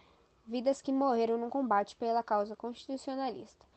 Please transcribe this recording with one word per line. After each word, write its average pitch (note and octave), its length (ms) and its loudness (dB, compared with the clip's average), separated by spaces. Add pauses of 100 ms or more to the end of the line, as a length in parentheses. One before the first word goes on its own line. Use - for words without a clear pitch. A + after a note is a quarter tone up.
(460)
vidas B3 360 0
que C4+ 100 -2
morreram A#3 460 2
no A#3 100 -4
combate A3 480 2
pela A#3 260 0
causa G#3 320 0
constitucionalista, B3+ 1080 -8 (120)